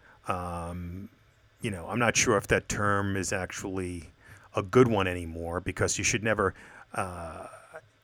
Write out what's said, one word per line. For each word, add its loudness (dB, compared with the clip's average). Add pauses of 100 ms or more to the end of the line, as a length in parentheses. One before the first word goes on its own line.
(280)
um, -6 (520)
you -4
know, -8
I'm -4
not 4
sure 6
if 0
that 4
term 2
is -2
actually -6 (440)
a 0
good 6
one 4
anymore, -4
because -2
you -4
should 0
never, 2 (400)
uh, -8 (560)